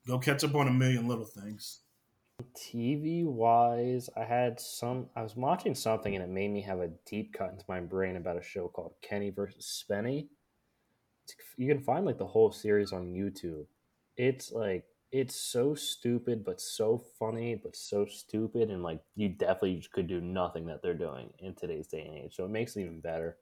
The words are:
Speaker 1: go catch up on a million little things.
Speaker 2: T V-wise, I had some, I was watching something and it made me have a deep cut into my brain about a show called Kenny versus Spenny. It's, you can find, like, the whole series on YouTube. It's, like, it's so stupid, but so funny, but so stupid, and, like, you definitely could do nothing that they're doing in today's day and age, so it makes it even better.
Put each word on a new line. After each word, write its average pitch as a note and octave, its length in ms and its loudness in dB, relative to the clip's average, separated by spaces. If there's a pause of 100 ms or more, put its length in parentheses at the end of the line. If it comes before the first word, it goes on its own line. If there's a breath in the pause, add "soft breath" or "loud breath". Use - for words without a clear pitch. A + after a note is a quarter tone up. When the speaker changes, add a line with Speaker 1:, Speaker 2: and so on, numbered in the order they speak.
Speaker 1:
go B2+ 120 2
catch C#3 260 2
up C#3+ 100 4
on C#3+ 140 6
a B2 40 6
million B2+ 360 6
little A2+ 180 -2
things. G#2 540 -12 (720)
Speaker 2:
T A#2+ 400 -2
V-wise, B2 1200 4
I A2+ 80 -2
had A#2+ 360 2
some, B2 560 -6
I A#2 60 -4
was A2 140 -8
watching D3 380 2
something A2 400 0
and F#2 80 -2
it F2 80 -6
made G2 220 0
me G2+ 100 -2
have G2 160 -4
a F2 140 -2 (120)
deep G#2+ 300 -6
cut F#2+ 160 -4
into G2 180 -16
my F#2 120 -2
brain F#2 360 0
about F2 220 -2
a F2+ 40 -10
show F2 260 -6
called E2+ 340 -10
Kenny G2+ 280 -4
versus - 540 -6
Spenny. A#2+ 440 -2 (960)
It's, - 100 -18 (220)
you B2+ 100 -2
can C#3+ 160 4
find, E3 240 4
like, C3 100 2
the G2 100 -4
whole A2 260 8
series G#2 400 4
on F2+ 200 -4
YouTube. F2+ 540 -4 (500)
It's, B2+ 360 0
like, G2+ 320 -2 (260)
it's C3 240 0
so C3 400 0
stupid, A#2+ 720 -2
but F#2 160 -4
so A2+ 420 0 (160)
funny, A#2 380 -2
but - 180 -10
so G2+ 320 0
stupid, A2 640 0
and, F#2 140 -4
like, D#2+ 180 -6 (140)
you G#2 140 2
definitely F2+ 600 2
could G2 140 0
do F2 140 -2
nothing F2 460 -2
that D#2+ 140 -8
they're E2+ 140 0
doing D2 360 -6 (100)
in F#2 140 -10
today's E2 340 -6
day D#2 180 -8
and D#2 120 -12
age, - 180 -14
so F#2 80 -4
it F#2+ 60 -4
makes A2+ 260 -2
it G#2 60 -2
even E2 180 -8
better. E2 420 -4